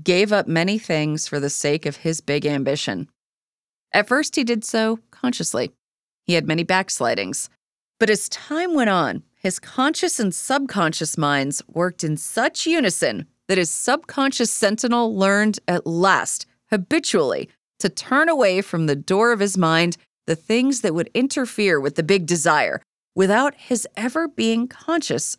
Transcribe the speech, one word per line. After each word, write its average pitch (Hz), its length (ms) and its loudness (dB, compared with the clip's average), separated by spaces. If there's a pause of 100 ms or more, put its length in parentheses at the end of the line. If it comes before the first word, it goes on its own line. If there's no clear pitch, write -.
gave 190 280 4
up 202 160 2
many 170 300 0
things 151 500 -2
for 147 140 -4
the 139 80 -2
sake 147 360 -2
of 143 120 -4
his 160 240 -4
big 139 240 -2
ambition. 139 640 -2 (840)
At 208 160 2
first, 285 300 0
he 269 80 2
did 233 180 -2
so 220 360 0 (100)
consciously. - 640 -4 (500)
He 175 120 0
had 160 120 0
many 160 160 0
backslidings. 120 840 -2 (500)
But 220 100 2
as 208 200 0
time 339 440 -4
went 240 160 2
on, 160 340 0 (120)
his - 240 -6
conscious 311 600 -2
and 196 140 0
subconscious 202 840 -2
minds 143 500 0
worked 175 360 -4
in 151 120 0
such - 500 -4
unison 180 640 0 (200)
that 190 100 0
his 175 120 0
subconscious 269 800 -2
sentinel 226 640 0
learned 196 540 2
at 175 180 0
last, 170 600 2 (240)
habitually, 170 800 0 (300)
to 190 100 0
turn 302 400 0
away 202 320 2
from 165 240 -2
the 147 100 2
door 208 380 2
of 202 80 0
his 196 160 0
mind 170 400 2 (280)
the 165 100 0
things 247 460 0
that 165 140 0
would 170 180 -2
interfere 226 640 0
with 143 160 -2
the 165 80 0
big 180 220 2
desire 151 560 2 (320)
without 214 420 2
his - 300 -4 (120)
ever 254 300 -2
being 226 420 -2
conscious - 680 -4